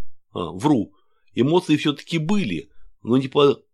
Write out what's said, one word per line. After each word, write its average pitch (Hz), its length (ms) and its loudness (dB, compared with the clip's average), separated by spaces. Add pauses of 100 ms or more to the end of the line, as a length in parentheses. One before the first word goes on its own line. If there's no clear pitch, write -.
(320)
А, 85 200 -8
вру, 110 400 0 (420)
эмоции 151 420 2
всё-таки 151 420 -4
были, 156 520 -2 (320)
но 117 140 0
не 135 120 0
по 143 340 2 (120)